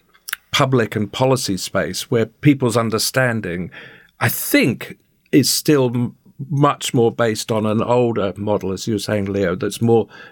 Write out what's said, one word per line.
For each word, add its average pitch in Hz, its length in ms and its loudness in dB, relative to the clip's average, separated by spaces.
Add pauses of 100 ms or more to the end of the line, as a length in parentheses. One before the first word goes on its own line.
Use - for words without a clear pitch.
(520)
public 131 440 2
and 104 140 -2
policy 127 460 0
space 90 540 -4
where 113 160 0
people's 131 500 2
understanding, 110 920 -2 (500)
I 120 80 0
think, - 680 -2 (360)
is 135 180 4
still 135 440 2
m-, 123 220 -2 (340)
much 143 440 0
more 117 160 4
based 110 400 -2
on 110 160 0
an 107 160 0
older 113 540 0
model, 101 360 -2
as 92 140 -8
you 117 80 -2
were 104 40 0
saying, 104 260 -2
Leo, 98 320 -2
that's 98 240 -4
more 117 260 4 (240)